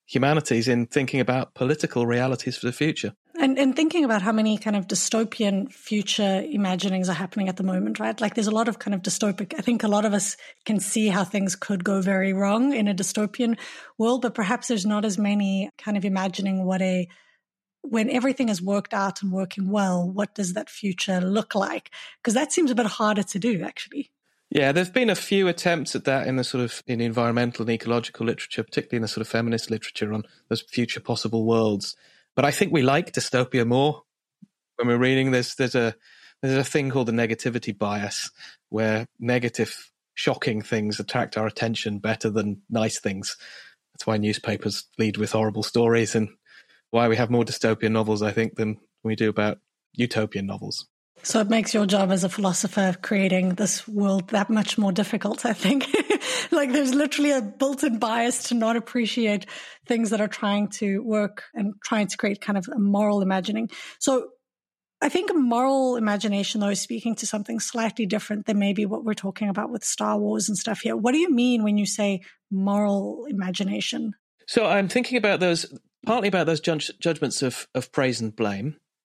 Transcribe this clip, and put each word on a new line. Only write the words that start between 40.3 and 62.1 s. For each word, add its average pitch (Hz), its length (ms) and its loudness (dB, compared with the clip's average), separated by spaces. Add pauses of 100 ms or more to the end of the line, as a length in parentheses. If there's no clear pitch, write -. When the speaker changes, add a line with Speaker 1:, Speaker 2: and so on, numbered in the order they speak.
Speaker 1:
things 107 400 -2
attract - 380 -4
our 110 80 -2
attention 110 520 -4
better 110 300 -2
than 104 400 -2
nice 110 320 -2
things. 98 380 -6 (560)
That's - 120 -10
why 110 120 0
newspapers 107 680 -2 (140)
lead 107 180 2
with 104 160 -2
horrible 107 300 0
stories 117 520 2
and 110 140 2 (600)
why 117 180 4
we 113 80 4
have 117 140 0
more 120 140 4
dystopian 110 480 0
novels, 107 300 2
I 104 100 0
think, 113 240 -2
than 107 240 -2 (220)
we 110 140 -2
do 110 140 2
about 104 300 0 (340)
utopian 107 520 -2
novels. 101 400 -10 (380)
Speaker 2:
So - 160 0
it 202 80 0
makes 226 240 2
your 208 140 2
job 190 240 2
as 190 140 2
a 185 40 0
philosopher 190 720 0
creating 185 540 2
this - 320 -2
world 196 420 0
that 208 220 0
much 214 260 2
more 196 160 2
difficult, 202 540 -2
I 226 60 2
think. 254 400 2
<laughs> 427 200 2 (380)
Like, 285 220 2
there's 262 220 2
literally 285 360 2
a 269 100 4
built-in 262 580 -2
bias 233 460 0
to 240 100 -2
not 226 220 2
appreciate 220 680 0 (400)
things 226 240 0
that 214 100 0
are 214 80 0
trying 208 400 0
to 196 300 -2
work 214 460 -2 (100)
and 208 280 -4
trying 208 260 0
to - 80 -6